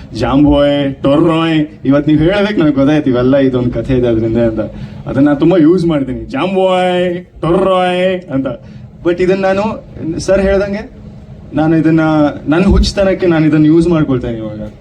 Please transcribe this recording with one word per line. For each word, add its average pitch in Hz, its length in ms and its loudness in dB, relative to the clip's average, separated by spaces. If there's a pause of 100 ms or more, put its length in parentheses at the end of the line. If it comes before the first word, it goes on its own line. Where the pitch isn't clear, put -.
(140)
ಜಾಂಬಾಯ್, 143 880 2
ಟೊರ್ರಾಯ್, 160 640 2 (180)
ಇವತ್ತು 147 280 2
ನೀವು 151 120 2
ಹೇಳಬೇಕು 202 360 0
ನನಗೆ 151 120 2
ಗೊತ್ತಾಯ್ತು 139 380 2
ಇವೆಲ್ಲ 127 260 2
ಇದೊಂದು 123 340 0
ಕಥೆ 117 280 -2
ಇದೆ 120 80 0
ಅದರಿಂದ 113 300 0
ಅಂತ. 113 240 0 (460)
ಅದನ್ನ 262 200 0
ನಾನು 294 120 2
ತುಂಬಾ 185 180 4
ಯೂಸ್ 165 300 2
ಮಾಡ್ತೀನಿ, 131 380 -4
ಜಾಂಬಾಯ್, 180 1000 -2 (160)
ಟೊರ್ರಾಯ್ 185 800 0 (100)
ಅಂತ. 135 160 -4 (580)
But 175 180 0
ಇದನ್ನ 190 200 0
ನಾನು 196 420 -2 (360)
ಸರ್ 190 200 0
ಹೇಳ್ದಂಗೆ 202 520 -2 (640)
ನಾನು 160 220 2
ಇದನ್ನ 160 240 2 (480)
ನನ್ನ 165 160 2
ಹುಚ್ಚತನಕ್ಕೆ 190 600 2
ನಾನು 160 200 2
ಇದನ್ನ 156 200 4
ಯೂಸ್ 165 220 4
ಮಾಡ್ಕೊಳ್ತೇನೆ 131 500 0
ಇವಾಗ. 107 220 -10 (200)